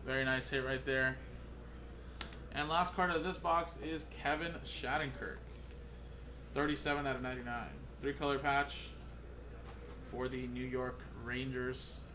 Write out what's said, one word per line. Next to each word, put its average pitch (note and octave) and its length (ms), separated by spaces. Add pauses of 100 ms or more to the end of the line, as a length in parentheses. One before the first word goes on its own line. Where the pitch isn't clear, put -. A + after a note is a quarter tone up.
Very C3 220
nice C3 240
hit C3+ 160
right C3 220
there. C3 280 (1400)
And D3 120
last E3+ 280
card F3+ 160
of D#3+ 120
this F3+ 140
box E3 480
is D#3+ 220 (160)
Kevin D#3 300 (120)
Shattenkirk. C3+ 720 (1160)
Thirty-seven D3 500
out C3+ 120
of B2 40
ninety-nine. A#2+ 480 (320)
Three C#3 120
color C#3 260
patch C#3+ 480 (1200)
for B2+ 180
the B2+ 200
New B2 180
York B2+ 340 (240)
Rangers. B2+ 760 (140)